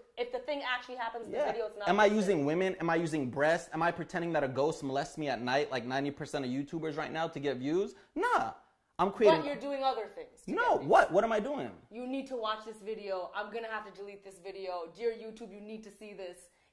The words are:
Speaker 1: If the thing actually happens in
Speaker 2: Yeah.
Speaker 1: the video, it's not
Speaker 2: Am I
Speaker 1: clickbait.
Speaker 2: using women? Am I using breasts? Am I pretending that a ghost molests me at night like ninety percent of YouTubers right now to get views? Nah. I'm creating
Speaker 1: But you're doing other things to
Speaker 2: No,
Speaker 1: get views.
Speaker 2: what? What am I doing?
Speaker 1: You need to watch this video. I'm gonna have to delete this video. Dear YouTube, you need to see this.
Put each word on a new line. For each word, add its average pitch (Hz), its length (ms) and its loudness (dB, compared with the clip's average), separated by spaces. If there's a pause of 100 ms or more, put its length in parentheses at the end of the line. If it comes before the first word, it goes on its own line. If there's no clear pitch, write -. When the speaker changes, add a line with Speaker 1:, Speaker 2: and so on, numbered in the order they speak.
(160)
Speaker 1:
If 240 140 -4
the 254 80 -4
thing 285 240 -4
actually 254 320 -2
happens 233 320 -6
in 190 60 -10
Speaker 2:
Yeah. 226 140 0
Speaker 1:
the 220 60 0
video, 220 140 -2
it's 214 120 -8
not 202 100 -2
Speaker 2:
Am 196 100 4
I 214 100 8
Speaker 1:
clickbait. 208 60 6
Speaker 2:
using 185 320 4
women? 185 300 2
Am 170 120 -2
I 165 60 4
using 156 340 0
breasts? 151 440 2
Am 160 100 -2
I 175 80 4
pretending 170 440 -4
that 143 100 4
a 135 40 0
ghost 143 360 0
molests 131 340 -2
me 147 100 -2
at 117 140 -2
night 135 300 2
like 120 120 -2
ninety 139 280 -2
percent 143 320 -6
of 127 80 -2
YouTubers 151 440 -4
right 147 140 -4
now 160 160 -2
to 160 140 -6
get 139 160 0
views? 165 400 0 (180)
Nah. 440 380 2 (480)
I'm 196 100 4
creating 269 300 6
Speaker 1:
But 285 60 -4
you're 285 100 -4
doing 269 260 -4
other 226 320 0
things - 300 -16
to - 80 -6
Speaker 2:
No, 440 100 2 (100)
Speaker 1:
get 294 80 4
views. 135 100 -4
Speaker 2:
what? 359 200 8
What 202 140 6
am 226 80 0
I 214 80 2
doing? 208 300 -4 (200)
Speaker 1:
You 240 160 -10
need 269 220 -4
to 262 80 -6
watch 214 300 -4
this 220 160 -12
video. 196 520 -6
I'm 214 160 -6
gonna 226 180 -8
have 214 220 -8
to 190 80 -20
delete 202 240 -14
this 190 160 -20
video. 180 560 -8
Dear 226 180 -2
YouTube, 220 380 -12
you 202 100 -16
need 214 240 -12
to 202 60 -16
see 208 220 -18
this. 180 260 -12 (340)